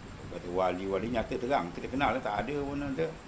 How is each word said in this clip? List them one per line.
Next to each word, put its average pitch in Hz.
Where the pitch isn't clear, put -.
Kata 85
wali-wali 92
nyata 117
terang, 156
kita 120
kenal 139
lah, 131
tak 104
ada 143
pun 143
ada. 143